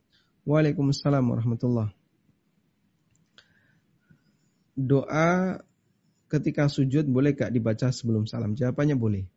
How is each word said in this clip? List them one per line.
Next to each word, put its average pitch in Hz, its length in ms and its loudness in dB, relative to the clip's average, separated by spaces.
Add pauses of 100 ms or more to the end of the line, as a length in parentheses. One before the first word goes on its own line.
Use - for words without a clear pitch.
(460)
Waalaikumsalam 143 800 2
warahmatullah. 117 640 0 (3000)
Doa 160 800 0 (680)
ketika 147 380 0
sujud 143 420 0
boleh 139 280 2
gak 110 160 -4
dibaca 113 380 0
sebelum 110 380 -2
salam? 110 280 -4
Jawabannya 135 400 0
boleh. 104 280 -2 (120)